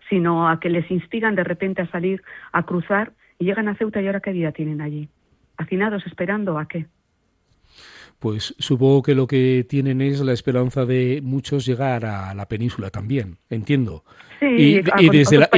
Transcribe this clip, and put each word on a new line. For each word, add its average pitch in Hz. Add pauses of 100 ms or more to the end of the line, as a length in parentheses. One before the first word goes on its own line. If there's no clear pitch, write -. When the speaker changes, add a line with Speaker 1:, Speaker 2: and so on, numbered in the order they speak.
Speaker 1:
Sino 170
a 165
que 175
les 170
instigan 214
de 185
repente 185
a 170
salir, 185 (300)
a 170
cruzar, 196 (260)
y 175
llegan 202
a 208
Ceuta, 208
¿y -
ahora 196
qué 196
vida 165
tienen 151
allí? 151 (480)
¿Hacinados 196
esperando 185
a 151
qué? 165 (1400)
Speaker 2:
Pues 107
supongo 135
que 143
lo 131
que 127
tienen 135
es 139
la 131
esperanza 127
de 127
muchos 131
llegar 123
a 98
la 98
península 110
también, 104 (120)
entiendo. 113 (360)
Speaker 1:
Sí, 294
Speaker 2:
Y, 202
Speaker 1:
a 190
Speaker 2:
y 165
Speaker 1:
con 143
Speaker 2:
desde 147
Speaker 1:
otros -
Speaker 2:
la, 147 (120)